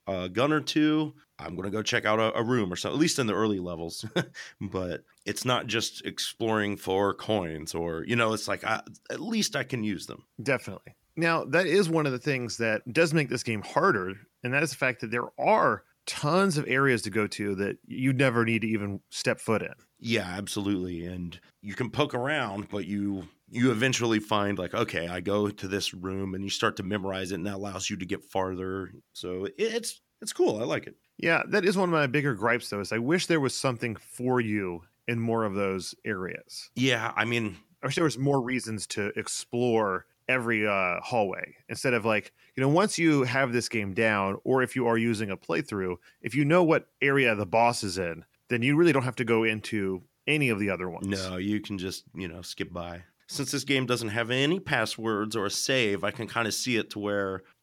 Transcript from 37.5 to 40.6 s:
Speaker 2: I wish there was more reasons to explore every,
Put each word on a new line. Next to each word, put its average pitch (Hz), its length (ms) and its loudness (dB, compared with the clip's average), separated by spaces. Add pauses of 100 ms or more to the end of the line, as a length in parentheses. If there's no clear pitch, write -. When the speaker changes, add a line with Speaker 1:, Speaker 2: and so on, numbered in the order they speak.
Speaker 2:
I 127 40 -2
wish 139 80 -2
there 175 80 2
was 143 140 2
more 135 240 2
reasons 117 460 -4
to 101 200 -2 (120)
explore 113 840 0 (220)
every, 117 400 2